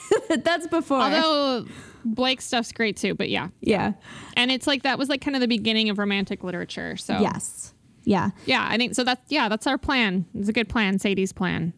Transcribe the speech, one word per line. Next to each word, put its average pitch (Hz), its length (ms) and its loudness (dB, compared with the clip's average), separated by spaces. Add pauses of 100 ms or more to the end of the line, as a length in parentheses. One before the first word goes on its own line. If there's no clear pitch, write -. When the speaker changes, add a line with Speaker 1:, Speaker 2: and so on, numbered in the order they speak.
(300)
Speaker 1:
no. 320 60 2
Speaker 2:
<laughs> 233 80 -2
that's 339 240 0
before." 277 320 0
Speaker 1:
Although 285 680 2 (380)
Blake 247 360 0
stuff's - 320 -2
great 214 240 -2
too, 185 180 0
but 180 140 -2
yeah. 196 200 -2 (120)
Speaker 2:
Yeah. 202 320 2 (440)
Speaker 1:
And 247 140 4
it's, 254 160 -2
like, 285 180 2
that 247 140 0
was, 262 100 -2
like, 277 120 -2
kind 285 160 -2
of 262 40 0
the 247 80 4
beginning 220 420 2
of 196 80 -2
Romantic 202 440 -2
literature. 175 540 -6
So 196 240 -2
Speaker 2:
Yes. - 540 -4 (300)
Yeah. 196 260 2 (160)
Speaker 1:
Yeah, 240 220 2
I 220 100 0
think 240 160 0
so. 254 100 0
That's, 247 260 -2
yeah, 277 200 2
that's 214 160 -2
our 262 120 2
plan. 214 460 2 (100)
It's 202 140 -4
a 220 60 2
good 233 160 0
plan. 196 280 2
Sadie's 190 360 0
plan. 170 420 -2